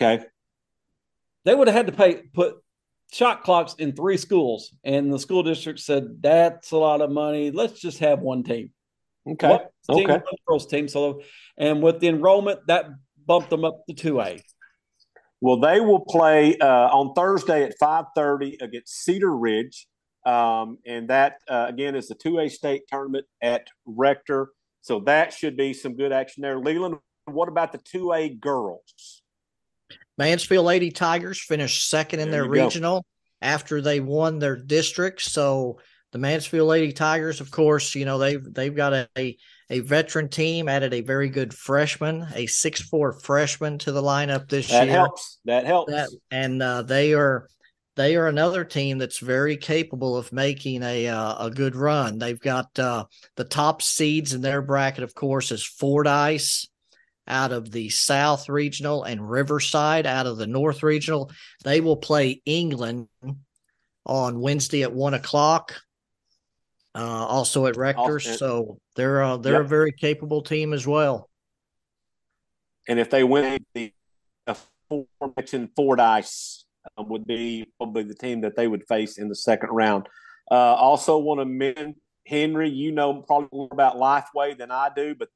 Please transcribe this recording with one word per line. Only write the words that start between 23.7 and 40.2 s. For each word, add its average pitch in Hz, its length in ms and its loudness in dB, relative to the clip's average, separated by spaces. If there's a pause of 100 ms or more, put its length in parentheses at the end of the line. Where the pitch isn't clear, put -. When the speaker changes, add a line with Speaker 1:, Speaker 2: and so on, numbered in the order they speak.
Speaker 1:
Rector. 135 640 0 (320)
So 110 180 -4
that 151 320 2
should 147 240 -6
be 139 160 -2
some 127 240 -10
good 139 160 -2
action 135 300 -4
there. 135 160 -4
Leland, 160 380 -4 (300)
what 156 220 -2
about 165 240 -2
the - 60 -14
two 180 340 -6
A 160 160 -2
girls? 117 920 -6 (920)
Speaker 3:
Mansfield 170 480 2
Lady 175 260 2
Tigers 175 500 -2
finished 147 480 -2
second 156 320 -2
in 156 100 -4
Speaker 1:
There 147 120 -2
Speaker 3:
their 135 120 -2
Speaker 1:
you 131 60 4
go. 131 60 4
Speaker 3:
regional 170 380 -2 (380)
after 147 380 -2
they 147 200 0
won 156 380 0
their 143 180 -2
district. 156 640 -2
So 135 580 -2 (320)
the 123 60 -10
Mansfield 156 500 0
Lady 156 240 2
Tigers, 156 480 -2
of 139 100 -16
course, 151 460 2
you 139 80 -4
know, 135 140 -2
they've, 139 260 0 (100)
they've 143 220 -4
got 139 320 0 (100)
a, 131 180 -6 (340)
a 127 100 -2
veteran 151 480 0